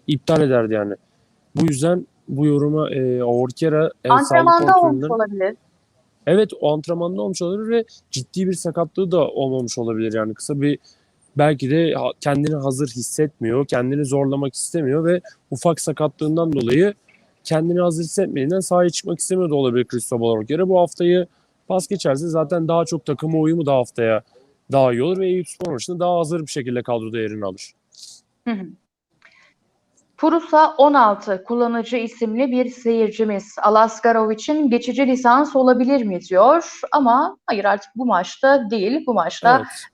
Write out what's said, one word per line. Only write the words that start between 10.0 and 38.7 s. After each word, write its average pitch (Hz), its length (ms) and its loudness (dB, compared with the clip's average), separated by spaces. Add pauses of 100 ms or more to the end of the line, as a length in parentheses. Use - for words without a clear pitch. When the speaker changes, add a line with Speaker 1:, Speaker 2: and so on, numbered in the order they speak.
Speaker 1:
Yani 110 200 -2
kısa 143 280 -6
bir, 143 180 0 (580)
belki 139 340 0
de 160 220 2
ha-, 127 260 -4
kendini 147 360 0
hazır 135 320 -4
hissetmiyor, 123 800 -2
kendini 139 400 -2
zorlamak 139 480 -2
istemiyor 160 520 -2
ve 180 160 0 (300)
ufak 156 300 -2
sakatlığından 156 720 -2
dolayı 139 400 2 (500)
kendini 170 380 0
hazır 170 220 0
hissetmediğinden 165 560 -2
sahaya 180 300 2
çıkmak 170 300 -8
istemiyor 185 300 -2
da 147 60 0
olabilir 123 360 2
Cristobal 117 380 -2
Orkera. 139 400 -2
Bu 185 100 4
haftayı 175 480 2 (400)
pas 185 200 -2
geçerse 160 400 -2
zaten 160 400 -2
daha 170 180 2
çok 165 200 -6
takıma 160 340 -2
uyumu 160 260 0
da 139 80 2
haftaya 113 480 0 (500)
daha 131 200 4
iyi 120 120 0
olur 185 140 -2
ve 190 80 -2
Eyüpspor 180 460 -4
maçında 160 280 -8
daha 175 200 2
hazır 165 220 -2
bir 147 100 -10
şekilde 123 320 -4
kadroda 113 340 -4
yerini 107 280 -6
alır. 95 260 -10 (760)
Speaker 2:
Hı 233 60 -4
hı. 190 120 -8 (1500)
Purusa 311 600 2
on 285 160 6
altı 208 500 2
kullanıcı 233 540 -2
isimli 226 540 -4
bir 247 180 0
seyircimiz, 214 920 -2
"Alaskarov 220 680 2
için 294 380 -2
geçici 240 380 0
lisans 254 480 2
olabilir 254 480 4
mi?" 185 180 -4
diyor. 247 580 4 (120)
Ama 269 460 2 (100)
hayır, 202 180 -2
artık 202 300 -2
bu 254 100 -4
maçta 233 640 2
değil. 233 380 -2